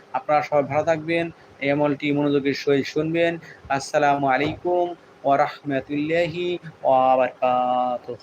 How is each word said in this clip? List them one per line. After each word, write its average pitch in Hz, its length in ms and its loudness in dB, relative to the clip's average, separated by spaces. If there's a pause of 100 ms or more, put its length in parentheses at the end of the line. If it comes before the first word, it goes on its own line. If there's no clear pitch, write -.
(120)
আপনারা 147 300 0
সবাই 147 200 0
ভালো 143 200 -2
থাকবেন, 165 480 -2 (300)
এই 139 100 0
আমলটি 147 420 0
মনোযোগের 143 420 2
সহিত 139 320 0
শুনবেন। 165 520 -2 (300)
আসসালামু 143 580 0
আলাইকুম 165 680 0 (300)
ওয়া 139 140 4
রাহমাতুল্লাহি 151 1200 -4 (240)
ওয়া 131 340 4
বারাকাতুহু। 127 1080 -2